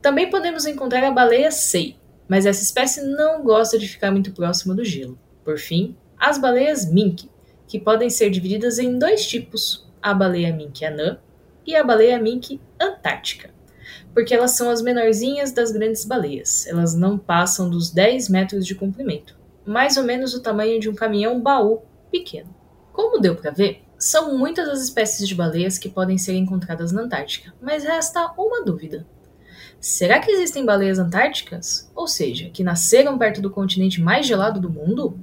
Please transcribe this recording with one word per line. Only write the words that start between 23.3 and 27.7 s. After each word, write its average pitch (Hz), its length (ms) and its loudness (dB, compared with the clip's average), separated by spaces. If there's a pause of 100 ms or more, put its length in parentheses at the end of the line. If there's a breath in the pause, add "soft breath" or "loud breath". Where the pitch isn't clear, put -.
pra 151 160 -6
ver, 190 300 0 (160)
são 311 400 0
muitas 311 320 -2
as 277 120 -4
espécies 220 460 -2
de 190 80 -4
baleias 175 420 0
que - 120 -10
podem 185 280 0
ser 185 180 -2
encontradas 175 580 -2
na 214 80 -2
Antártica, 180 580 -8
mas 294 240 -4